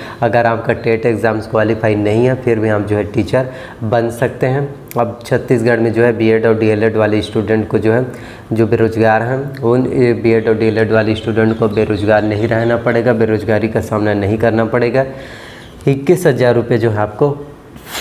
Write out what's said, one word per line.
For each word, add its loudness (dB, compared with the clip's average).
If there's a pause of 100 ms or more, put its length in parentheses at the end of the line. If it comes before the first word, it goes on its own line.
(220)
अगर 2
आपका 0
टेट -2
एग्जाम्स 0
क्वालिफाई 0
नहीं 2
है 2
फिर 0
भी 0
आप 0
जो -2
है 0
टीचर -2 (320)
बन 0
सकते -2
हैं। -2 (240)
अब -2
छत्तीसगढ़ 2
में 2
जो 2
है 2
बीएड 2
और 4
डीएलएड 2
वाले 2
student 0
को 0
जो 2
है, 2 (460)
जो 2
बेरोज़गार 2
हैं, -4 (220)
उन 2 (400)
बीएड 2
और 4
डीएलएड 0
वाले 2
student 0
को 2
बेरोज़गार 2
नहीं -2
रहना 0
पड़ेगा, 0
बेरोज़गारी 0
का -2
सामना -2
नहीं 0
करना 2
पड़ेगा। 0 (840)
इक्कीस 2
हज़ार 2
रुपये 0
जो 2
है -2
आपको 0 (720)